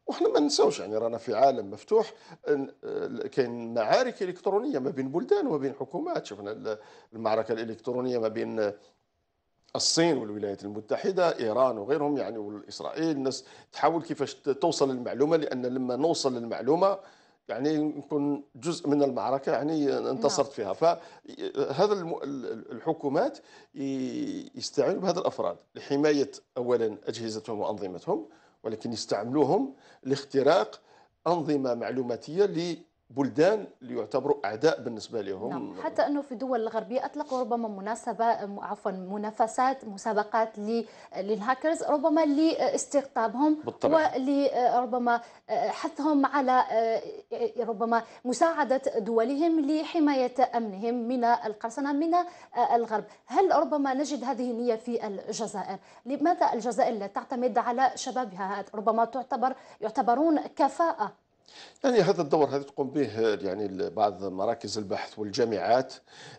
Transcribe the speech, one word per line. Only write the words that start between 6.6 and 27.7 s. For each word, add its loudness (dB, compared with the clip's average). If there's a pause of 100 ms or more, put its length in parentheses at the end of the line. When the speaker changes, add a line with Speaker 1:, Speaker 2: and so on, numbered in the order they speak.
Speaker 1:
المعركه -2
الالكترونيه -4
ما 0
بين -2 (1040)
الصين 2
والولايات -6
المتحده، -2
ايران 2
وغيرهم 0
يعني، -4
والاسرائيل، -6
الناس -2 (260)
تحاول 2
كيفاش -4
ت-، -4
توصل 2
للمعلومه، 0
لان -2
لما -2
نوصل 0
للمعلومه 2 (500)
يعني 0
نكون -2 (120)
جزء -4
من 4
المعركة، 0
يعني 0
انتصرت 0
Speaker 2:
نعم. -4
Speaker 1:
فيها. -
فهذا 0
الم-، -4
ال-، -6
ال-، -8
الحكومات -2 (380)
ي-، -4
يستعينوا 0
بهذا 0
الأفراد -2 (180)
لحماية 2 (260)
أولا 0 (100)
أجهزتهم -6
وأنظمتهم، -4 (380)